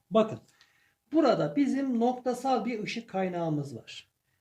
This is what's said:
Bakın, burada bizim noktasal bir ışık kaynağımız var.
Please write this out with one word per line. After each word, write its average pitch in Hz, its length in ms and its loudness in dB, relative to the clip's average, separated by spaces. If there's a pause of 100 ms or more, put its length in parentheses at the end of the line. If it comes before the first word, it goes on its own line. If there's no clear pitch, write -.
(120)
Bakın, 214 280 2 (760)
burada 294 420 4
bizim 269 440 0
noktasal 247 680 0
bir 226 180 -4
ışık - 260 -8
kaynağımız 165 680 -2
var. - 340 -18 (300)